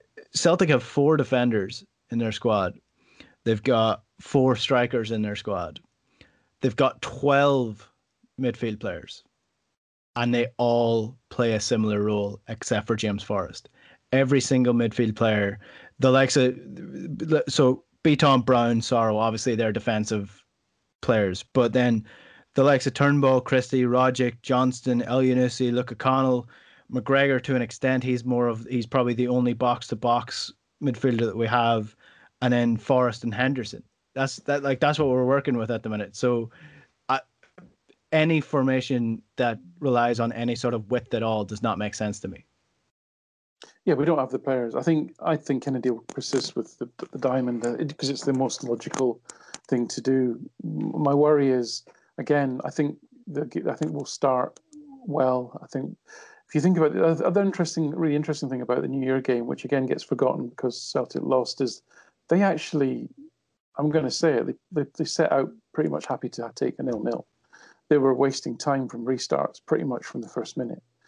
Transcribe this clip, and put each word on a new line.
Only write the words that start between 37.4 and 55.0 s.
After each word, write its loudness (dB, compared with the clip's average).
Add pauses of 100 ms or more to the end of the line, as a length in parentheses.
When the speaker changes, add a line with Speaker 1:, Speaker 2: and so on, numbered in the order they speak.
Speaker 1:
any 4
formation 0 (140)
that 0 (220)
relies 2
on 0
any -2
sort -2
of -8
width -2
at -2
all 0
does -8
not -2
make -6
sense -6
to -8
me. -14 (1400)
Speaker 2:
Yeah, 4
we 0
don't 4
have -2
the -4
players. -2
I -2
think, 0
I 0
think -4
Kennedy -2
will -4
persist -4
with -8
the, -10 (200)
the -12
diamond, -2
uh, -4 (200)
'cause -4
it's -8
the 0
most -4
logical -2 (500)
thing 0
to -10
do. 0 (240)
M-, -6 (100)
my 2
worry 6
is, -2 (340)
again, 0
I -6
think -2 (280)
the, -6 (280)
I -4
think -4
we'll -6
start -2 (460)